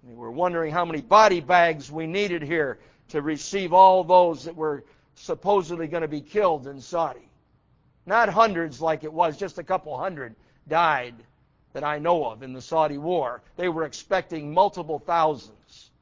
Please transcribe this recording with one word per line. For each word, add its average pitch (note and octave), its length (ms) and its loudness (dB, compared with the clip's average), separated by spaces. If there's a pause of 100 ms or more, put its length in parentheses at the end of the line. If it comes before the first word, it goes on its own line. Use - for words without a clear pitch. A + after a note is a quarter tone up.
We A#2+ 100 -20
were A#2 160 -14
wondering E3 420 -2
how F3 120 0
many D#3+ 160 -6
body F#3+ 400 6
bags D#3+ 500 2
we D#3+ 160 -8
needed F3 360 -4
here C#3+ 360 -4 (300)
to D3+ 120 -4
receive D#3+ 520 -4
all F#3 320 8
those F3 400 4
that E3+ 100 -12
were D3+ 300 -6 (320)
supposedly E3+ 720 -2
gonna E3 180 -4
be D3 140 -6
killed D#3+ 480 -2
in C#3 120 -16
Saudi. D#3 480 -6 (800)
Not A3 220 2
hundreds E3+ 520 0
like D#3+ 220 -2
it D#3 100 -12
was, D#3+ 240 0
just F#3 220 -10
a E3+ 60 -12
couple D#3 340 -6
hundred C#3 380 -10 (320)
died D3 480 0 (560)
that C3+ 100 -10
I D3+ 160 -4
know D#3 280 0
of A2+ 180 -12
in B2+ 80 -14
the B2+ 100 -14
Saudi D3+ 360 -2
war. C#3+ 440 -4 (140)
They F3+ 120 -4
were D#3+ 140 -4
expecting D#3+ 720 -6
multiple F3 460 0
thousands. D#3 920 -4 (120)